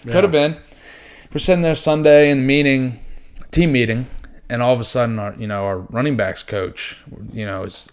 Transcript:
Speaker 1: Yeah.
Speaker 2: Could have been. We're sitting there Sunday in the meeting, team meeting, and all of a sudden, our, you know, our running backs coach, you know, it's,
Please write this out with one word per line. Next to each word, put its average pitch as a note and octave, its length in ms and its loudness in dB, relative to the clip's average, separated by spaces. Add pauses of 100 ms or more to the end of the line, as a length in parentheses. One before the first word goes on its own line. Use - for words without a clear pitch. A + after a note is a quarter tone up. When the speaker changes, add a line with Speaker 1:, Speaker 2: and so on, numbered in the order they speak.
Speaker 1:
Yeah. A#2 80 -8
Speaker 2:
Could F3+ 120 4
have F3+ 80 2
been. D#3 260 2 (760)
We're - 60 -6
sitting F3+ 240 2
there E3 120 2
Sunday D3+ 560 6
in C#3 80 2
the C3 60 0
meeting, C3+ 540 2 (520)
team E3 220 2
meeting, A#2+ 340 0 (440)
and A#2+ 100 -4
all B2 140 2
of A#2+ 60 0
a A2+ 40 -6
sudden, A#2 340 -2
our, G2+ 200 -8
you A2 80 -8
know, G2+ 180 -4
our G2 140 -4
running A#2 400 -4
backs F#2+ 240 -4
coach, - 600 -8 (300)
you G#2+ 140 -8
know, F#2+ 160 -8
it's, - 300 -14